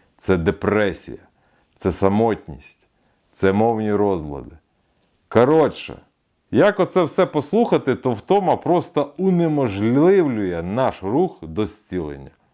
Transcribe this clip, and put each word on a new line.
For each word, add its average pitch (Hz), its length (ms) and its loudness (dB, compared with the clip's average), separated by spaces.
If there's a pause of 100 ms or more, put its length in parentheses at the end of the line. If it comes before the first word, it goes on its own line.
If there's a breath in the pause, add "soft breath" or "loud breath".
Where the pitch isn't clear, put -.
(180)
Це 92 200 0
депресія, 98 800 -2 (580)
це - 160 -2
самотність, 98 960 -2 (460)
це 95 200 2
мовні 110 400 0
розлади. 82 600 -4 (720)
Коротше, 135 680 2 (560)
як 190 280 2
оце 180 240 0
все 170 220 0
послухати, 170 680 0
то - 160 -2
втома 165 440 0
просто 147 600 -2
унеможливлює 139 1500 0
наш 107 400 -2
рух 135 380 -2
до 80 240 -4
зцілення. 73 640 -10 (220)